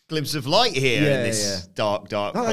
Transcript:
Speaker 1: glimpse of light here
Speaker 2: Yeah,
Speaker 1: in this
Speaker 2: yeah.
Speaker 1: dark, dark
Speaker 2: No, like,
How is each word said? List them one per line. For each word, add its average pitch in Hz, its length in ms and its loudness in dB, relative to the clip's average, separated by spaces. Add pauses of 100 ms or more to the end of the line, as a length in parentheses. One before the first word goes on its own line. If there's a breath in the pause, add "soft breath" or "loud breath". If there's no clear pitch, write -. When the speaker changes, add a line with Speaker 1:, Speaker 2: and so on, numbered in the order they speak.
Speaker 1:
glimpse 156 260 -4
of 151 120 -4
light 202 280 2
here 131 280 2
Speaker 2:
Yeah, 143 180 4
Speaker 1:
in - 20 -2
this 113 200 0
Speaker 2:
yeah. 95 320 -6
Speaker 1:
dark, 107 360 -2
dark 104 240 -2
Speaker 2:
No, 226 80 -2
like, 233 100 0